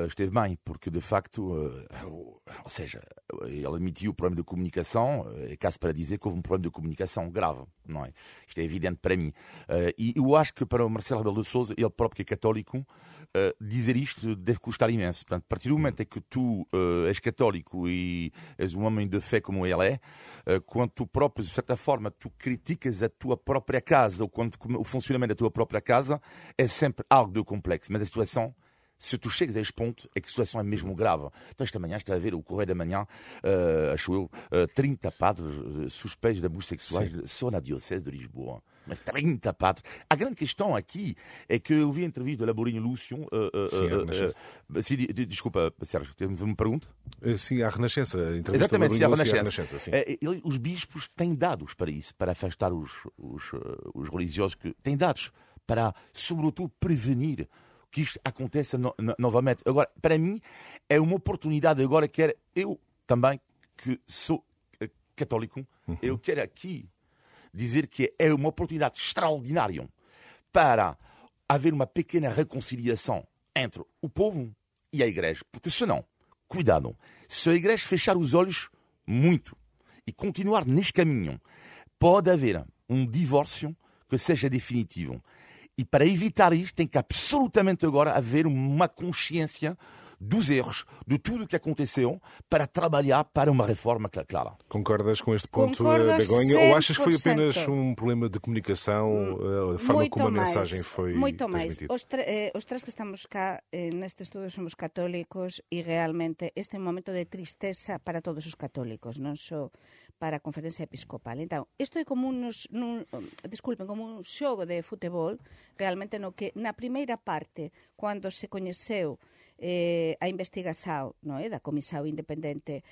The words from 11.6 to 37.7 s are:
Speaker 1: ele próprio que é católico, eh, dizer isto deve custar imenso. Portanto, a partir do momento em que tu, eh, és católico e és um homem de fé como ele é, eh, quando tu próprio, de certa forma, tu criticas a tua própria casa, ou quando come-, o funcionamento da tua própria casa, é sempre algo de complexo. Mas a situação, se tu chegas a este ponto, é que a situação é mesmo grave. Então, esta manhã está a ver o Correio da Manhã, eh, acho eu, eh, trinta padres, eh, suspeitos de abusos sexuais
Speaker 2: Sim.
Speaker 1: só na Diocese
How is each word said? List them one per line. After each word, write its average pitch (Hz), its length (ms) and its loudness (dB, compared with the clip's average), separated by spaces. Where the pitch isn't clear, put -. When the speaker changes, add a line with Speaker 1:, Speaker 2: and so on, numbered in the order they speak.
Speaker 1:
ele 113 140 2
próprio - 240 -2
que - 80 -6
é - 20 -2
católico, 113 480 -2
eh, 95 240 2
dizer 113 380 0
isto 113 380 -2
deve 98 240 0
custar 117 320 0
imenso. 92 340 -2
Portanto, 90 200 -4
a - 40 -8
partir 98 200 -4
do 151 80 2
momento 143 240 0
em 107 40 -4
que - 160 -10
tu, 120 500 -2
eh, 87 380 2
és 101 100 0
católico 92 680 0
e 87 440 -2
és 90 160 -2
um 101 80 -4
homem 107 240 0
de 98 120 -2
fé - 220 0
como 95 240 -2
ele 90 220 4
é, 131 120 0
eh, 92 200 2
quando 117 260 0
tu 120 160 -6
próprio, 135 380 0
de 80 60 -10
certa - 240 -2
forma, 110 360 0
tu - 260 -14
criticas 127 640 -4
a 113 80 2
tua 127 260 -4
própria 131 460 0
casa, 110 420 4
ou 98 60 -2
quando 117 300 -4
come-, 117 180 -4
o - 60 -2
funcionamento 127 500 0
da - 40 -12
tua 113 120 2
própria 110 320 -2
casa, 131 400 2
é 127 120 4
sempre - 420 0
algo 113 240 6
de 107 100 0
complexo. 90 480 -4
Mas 104 120 -2
a - 20 -4
situação, 113 480 -2
se - 180 0
tu 117 140 -4
chegas 120 260 0
a 110 40 0
este - 120 -4
ponto, 117 420 -6
é 98 60 -4
que - 60 -12
a - 20 -10
situação 113 320 -2
é - 20 -2
mesmo 95 320 -4
grave. 82 320 0
Então, - 160 -6
esta 104 140 -6
manhã 87 180 -6
está 98 160 -6
a 90 60 2
ver 90 160 -2
o 80 80 -4
Correio 95 240 -4
da 92 80 0
Manhã, 90 300 -2
eh, 82 540 2
acho 90 180 -2
eu, 95 180 -2
eh, 87 160 4
trinta 135 440 -2
padres, 85 400 0
eh, 62 40 -6
suspeitos 110 500 -2
de 85 60 -2
abusos 87 220 -6
sexuais 90 440 -4
Speaker 2:
Sim. 82 140 -10
Speaker 1:
só - 260 -6
na 95 80 -2
Diocese 73 460 -6